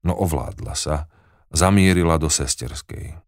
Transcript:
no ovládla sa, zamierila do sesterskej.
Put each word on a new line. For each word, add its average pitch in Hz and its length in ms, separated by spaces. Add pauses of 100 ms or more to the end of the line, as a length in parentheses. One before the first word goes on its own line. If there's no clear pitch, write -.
no 87 80
ovládla 67 560
sa, 76 400 (400)
zamierila 90 640
do 80 160
sesterskej. - 960